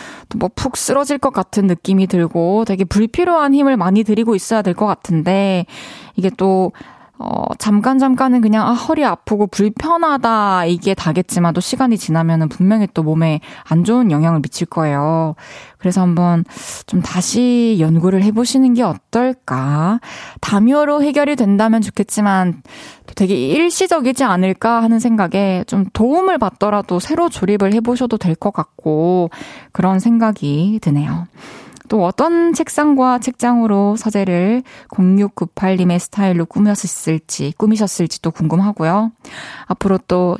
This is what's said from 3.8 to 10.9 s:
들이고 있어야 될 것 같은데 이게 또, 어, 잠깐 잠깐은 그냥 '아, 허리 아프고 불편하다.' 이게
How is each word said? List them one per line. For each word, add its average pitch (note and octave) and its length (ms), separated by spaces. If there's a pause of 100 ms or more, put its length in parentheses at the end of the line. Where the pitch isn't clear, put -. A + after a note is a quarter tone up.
들이고 A3 320
있어야 G#3+ 260
될 F#3+ 120
것 G#3+ 120
같은데 F#3 800 (500)
이게 F#3 220
또, F#3+ 360 (460)
어, - 260 (120)
잠깐 G#3+ 400
잠깐은 C4 440
그냥 A3 260
'아, A3+ 60
허리 D#4 300
아프고 G#3 440
불편하다.' A3+ 1160
이게 F3 280